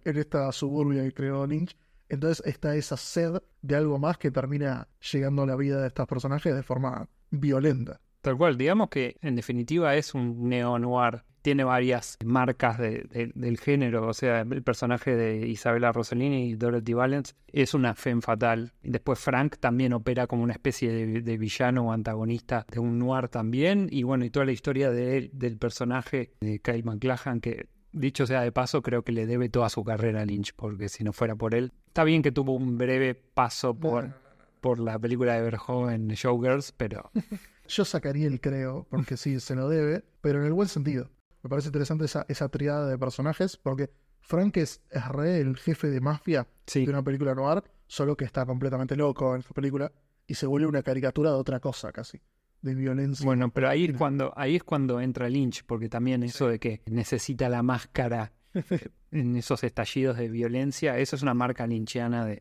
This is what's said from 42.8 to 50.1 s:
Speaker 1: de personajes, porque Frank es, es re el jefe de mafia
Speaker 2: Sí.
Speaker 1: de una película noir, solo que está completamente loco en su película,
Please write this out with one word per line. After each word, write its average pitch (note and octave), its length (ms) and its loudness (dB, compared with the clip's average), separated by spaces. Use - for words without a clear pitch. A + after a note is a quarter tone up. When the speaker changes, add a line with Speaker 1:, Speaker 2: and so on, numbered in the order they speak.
Speaker 1:
de C3 80 -2
personajes, C#3 600 -2
porque C3+ 340 -2
Frank F#3 380 0
es, - 320 -2
es B2+ 180 -4
re D3+ 320 0
el C3 160 0
jefe D#3+ 340 -2
de C3 100 0
mafia D3 460 0
Speaker 2:
Sí. C3+ 180 2
Speaker 1:
de C3+ 60 2
una C#3 120 0
película C3+ 320 0
noir, C#3+ 300 0
solo C#3+ 280 0
que C#3 80 -2
está B2+ 220 -2
completamente C3 480 -2
loco C3+ 400 0
en B2+ 80 -4
su - 120 -20
película, C#3 360 -2